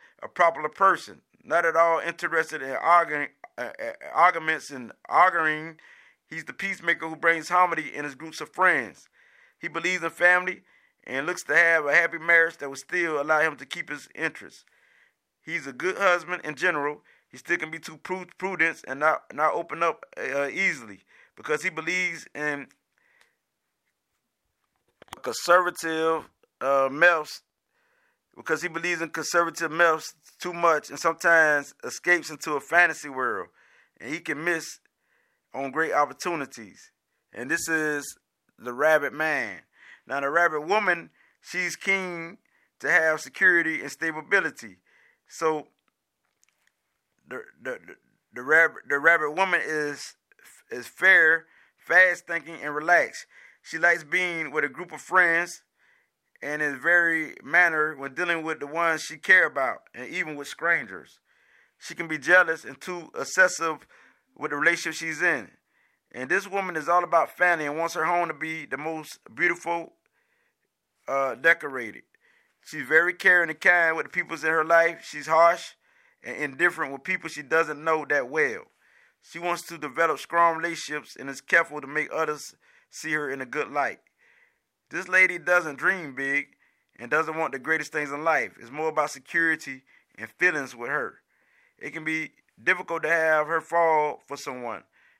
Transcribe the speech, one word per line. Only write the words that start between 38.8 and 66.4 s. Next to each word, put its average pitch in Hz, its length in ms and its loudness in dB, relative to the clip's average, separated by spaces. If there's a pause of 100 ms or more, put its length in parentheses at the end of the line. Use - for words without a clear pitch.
man. 135 500 -4 (440)
Now, 135 140 -4
the 139 100 -2
rabbit 160 380 2
woman, 180 420 0 (320)
she's 175 340 -8
keen 180 640 -6 (420)
to 139 120 -2
have 160 300 4
security 165 600 2
and 139 80 -8
stability. 156 880 -4 (500)
So 156 400 -2 (1600)
the, 127 140 -12 (200)
the, 127 100 -8
the, 87 240 -14 (400)
the 123 80 -10
rabbit, 156 440 4
the 143 120 0
rabbit 156 360 2
woman 180 300 2
is, 147 500 -6 (540)
is 120 180 -10
fair, 165 580 6 (300)
fast 175 520 4
thinking, 165 340 -8
and 147 140 -6
relaxed. 156 500 2 (380)
She 160 160 -10
likes 170 240 2
being 165 480 -4
with 147 120 0
a 143 60 -2
group 160 240 -14
of 147 80 -14
friends 170 640 2 (760)
and 151 200 -6
is 143 200 -2
very 165 640 2
mannered 156 560 2
when 135 140 -10
dealing 170 300 -2
with 156 160 -6
the 143 80 -8
ones 160 340 -2
she 160 160 -12
care 185 280 6
about 135 340 -2 (140)
and 123 140 -12
even 160 280 -6
with 143 120 -10
strangers. 127 720 -4 (600)
She - 160 -16
can 170 120 -8
be 156 100 -6
jealous 165 460 4
and 131 160 -14
too 175 340 -10
obsessive 160 760 0 (500)
with 143 140 -6
the 147 60 -4
relationship 160 360 0
she's 160 280 -10
in. 143 280 0 (640)
And 131 160 -8
this 190 180 -2